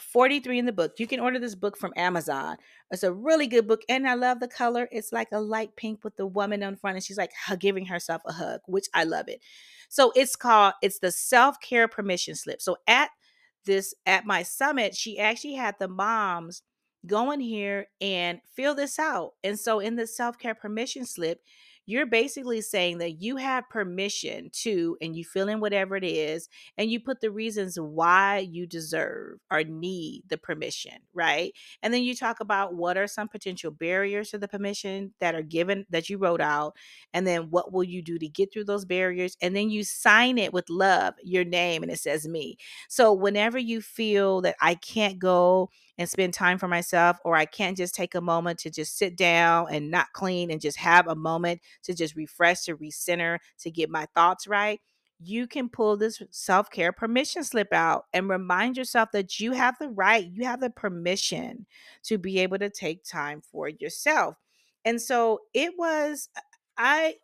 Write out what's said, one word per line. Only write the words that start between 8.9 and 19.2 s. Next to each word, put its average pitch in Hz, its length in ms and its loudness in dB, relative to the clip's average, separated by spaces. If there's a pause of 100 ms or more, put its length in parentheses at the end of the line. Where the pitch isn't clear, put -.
I 170 120 4
love 160 240 -2
it. - 120 -10 (480)
So 254 260 6
it's 262 220 4
called, 214 460 6
it's 196 160 0
the 185 120 0
self-care 240 760 4
permission 196 460 -4
slip. - 260 -8
So - 160 -2 (100)
at 262 240 6 (540)
this, 190 300 0 (100)
at 190 220 2
my 185 160 0
summit, 254 520 -2
she 214 240 -8
actually 233 360 -2
had 233 240 -4
the 190 100 -4
moms 185 760 -4 (440)
go 214 240 0
in 294 100 -4
here 202 460 -4 (140)
and 175 440 -4
fill 277 300 -2
this 185 240 -4
out. 285 440 -2